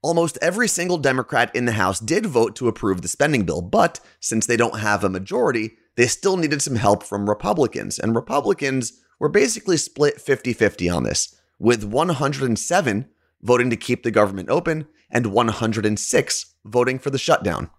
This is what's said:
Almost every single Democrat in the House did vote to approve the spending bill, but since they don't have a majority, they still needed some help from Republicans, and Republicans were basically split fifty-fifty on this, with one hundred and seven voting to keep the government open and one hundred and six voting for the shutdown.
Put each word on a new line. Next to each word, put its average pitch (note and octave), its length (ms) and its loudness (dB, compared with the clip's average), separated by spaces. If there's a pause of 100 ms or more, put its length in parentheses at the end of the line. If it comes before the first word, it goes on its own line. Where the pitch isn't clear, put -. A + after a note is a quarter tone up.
Almost E3 400 0
every G3+ 260 0
single F3+ 300 -2
Democrat C3 580 0
in B2 100 0
the A#2+ 80 2
House G2 260 0
did E3 260 -2
vote A#2 300 2
to B2+ 120 -2
approve G2 340 -2
the F#2 60 -10
spending C#3 360 0
bill, E2 180 -2
but E3+ 380 0 (200)
since A2+ 260 -2
they A#2+ 120 2
don't A2+ 220 0
have G#2 240 0
a G2+ 60 2
majority, A2 680 -2 (180)
they A#2+ 120 4
still F#3+ 280 0
needed D3+ 260 -2
some C3+ 140 -4
help G2+ 280 2
from G2+ 260 -4
Republicans, G#2 680 -2
and A2+ 160 -2
Republicans C3+ 880 -2 (160)
were D3 120 -2
basically G3+ 480 2
split D3 420 0
fifty-fifty A2+ 720 0
on E2 140 0
this, - 320 -2 (220)
with A2+ 260 2
one B2+ 260 0
hundred C#3 340 -2
and A#2 160 0
seven C#3 480 0 (340)
voting B2 280 2
to A#2 80 0
keep - 260 -4
the A#2 80 0
government G2 380 2
open D#3 380 -2 (220)
and A#2+ 180 0
one A2+ 200 2
hundred A2 380 -2
and G#2+ 140 0
six - 540 -2 (120)
voting B2 340 0
for D3 100 -6
the C3 80 -4
shutdown. - 600 -2